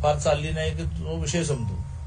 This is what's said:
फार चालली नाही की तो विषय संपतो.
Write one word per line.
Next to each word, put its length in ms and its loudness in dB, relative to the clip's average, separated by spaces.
फार 140 4
चालली 340 2
नाही 260 0
की 60 -2
तो 360 -2
विषय 240 0
संपतो. 420 -2